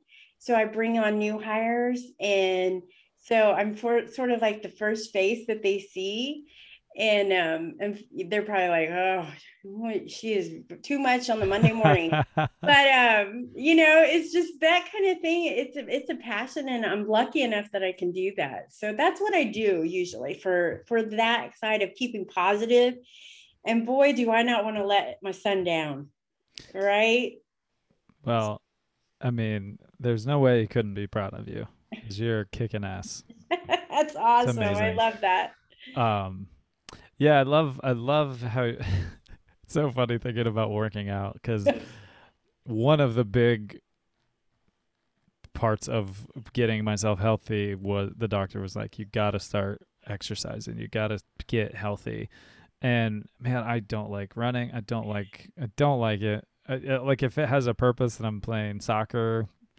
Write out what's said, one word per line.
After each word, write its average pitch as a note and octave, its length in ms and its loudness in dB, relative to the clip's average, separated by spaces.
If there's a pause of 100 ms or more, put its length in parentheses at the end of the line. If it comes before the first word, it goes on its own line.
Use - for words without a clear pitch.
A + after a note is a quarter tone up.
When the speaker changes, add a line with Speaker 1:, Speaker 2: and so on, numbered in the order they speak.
(400)
Speaker 1:
So A#3+ 160 0
I A3 100 4
bring A3+ 340 0
on G#3+ 200 2
new G#3+ 200 -2
hires. A#3 600 -2 (180)
And F#3 640 0 (360)
so A3 340 4
I'm G#3 220 0
for, A#3 320 0
sort B3 240 -2
of A3+ 100 0
like G#3+ 200 0
the F#3+ 80 -10
first G#3+ 440 -4
face G#3 340 0
that G#3+ 160 -4
they G3 160 2
see. A3 640 -8 (520)
And, G3+ 360 2
um, E3 460 0
and G3 500 -8
they're G#3 140 0
probably G3 240 0
like, E3 220 2
"Oh, F3+ 380 0 (360)
what, G#3 480 -8
she A3 220 -6
is E3 280 -4 (220)
too C#4+ 160 -4
much B3+ 300 0
on A3 100 0
the G3+ 80 0
Monday A3 240 6
morning." E3+ 480 4 (160)
Speaker 2:
<laughs> - 300 -4
Speaker 1:
But, C#4+ 220 8 (400)
um, B3 280 -12
you D#4 200 4
know, D#4+ 300 8
it's D#4 260 2
just E4+ 300 -2
that F4 300 4
kind G4+ 180 0
of F4+ 100 0
thing. E4+ 260 0
It's B3 300 -4
a, C4+ 140 -10
it's D4 220 -4
a C4+ 40 -4
passion, B3 540 -6
and A#3 160 -2
I'm G3+ 220 -2
lucky B3 340 2
enough G#3 300 -2
that G3 120 -2
I F#3 100 -2
can F3+ 180 -4
do F#3 260 -4
that. C3+ 340 -6
So G#3+ 220 -8
that's D#4+ 260 2
what G4+ 140 -2
I D#4+ 120 4
do G3+ 380 0
usually E3+ 520 -4
for, F3 520 -2
for A3+ 160 0
that A3+ 540 -2
side G#3+ 240 0
of F#3+ 140 -4
keeping G#3+ 300 -6
positive. A3+ 680 4 (720)
And A3+ 200 2
boy, C#4 280 4
do A#3 180 0
I A3+ 120 4
not A#3 200 2
wanna G#3+ 220 -4
let G3 380 0
my F#3+ 80 -6
son F#3+ 320 0
down, D3+ 460 -2 (640)
right? G#3+ 600 2 (880)
Speaker 2:
Well, A2 380 0 (600)
I B2+ 100 0
mean, G#2+ 480 -4 (200)
there's A#2 280 -2
no C#3+ 120 2
way B2 220 6
he G#2+ 60 0
couldn't G#2 280 -2
be G2+ 120 -6
proud G2+ 260 -4
of G#2+ 140 -12
you, G#2+ 200 -10 (360)
'cause G2+ 160 -10
you're A2+ 260 -2
kicking G#2+ 400 -6
ass. - 460 -12
Speaker 1:
<laughs> - 180 -16
That's E4 640 -2 (240)
Speaker 2:
It's A#3+ 80 2
Speaker 1:
awesome. G#3 300 0
I G#3+ 120 0
Speaker 2:
amazing. - 40 -4
Speaker 1:
love A3+ 280 0
that. F#3 320 0 (420)
Speaker 2:
Um, G2 520 -2 (720)
yeah, D3 220 6
I C3+ 40 6
love, C#3+ 400 2
I C3 100 2
love C3 480 -2
how, B2 220 -2
<laughs> - 0 -
it's A#2 200 -2 (880)
so D3 220 0
funny A#2+ 280 0
thinking A#2 280 -2
about A2 240 -2
working G#2 380 -4
out, G2 340 -6
'cause A2 300 0
Speaker 1:
<laughs> - 300 -12 (640)
Speaker 2:
one B2 360 2
of A#2+ 140 2
the A#2+ 100 2
big A2 560 0 (1700)
parts A2 340 -2
of G#2 400 -6 (260)
getting A2 300 0
myself G#2 360 0
healthy G#2 560 0
was, G2 400 -2
the A2+ 120 -4
doctor G2 320 -2
was F#2+ 160 -8
like, G#2+ 220 -10
"You G#2+ 80 -10
gotta G#2 340 0
start G2+ 420 -6 (260)
exercising. G#2+ 720 -10
You A2+ 100 -10
gotta G#2+ 320 -2 (280)
get A2 280 -2
healthy." G#2+ 540 -8 (520)
And A2+ 460 0 (120)
man, B2 240 -2
I A#2 160 -2
don't G#2 320 -6
like G2 240 -10
running. A#2+ 380 -2
I A#2 80 -8
don't A2 260 -6
like, G#2 440 -8 (100)
I B2 60 -6 (100)
don't C#3+ 220 2
like G#2+ 220 0
it. G#2+ 260 -2 (200)
I, C3+ 80 -4
I, C3 220 -2
like, C3 260 0
if B2 140 0
it D3+ 120 0
has C3 180 2
a A#2 60 0
purpose B2 440 2
and A2+ 100 -4
I'm G#2+ 140 -6
playing G#2 400 -6
soccer, A2+ 640 -2 (320)